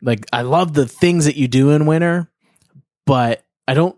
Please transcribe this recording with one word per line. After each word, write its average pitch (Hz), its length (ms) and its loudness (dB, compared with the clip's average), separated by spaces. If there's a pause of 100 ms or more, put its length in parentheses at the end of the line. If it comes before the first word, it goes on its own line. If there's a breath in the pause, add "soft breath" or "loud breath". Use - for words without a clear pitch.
like, 117 320 -4
I 120 80 -4
love 160 320 -2
the 143 140 0
things 175 380 0
that 147 100 0
you 139 120 -2
do 131 240 2
in 151 140 2
winter, 170 460 -2 (760 soft breath)
but 120 380 0 (240)
I 135 60 -2
don't, 165 240 0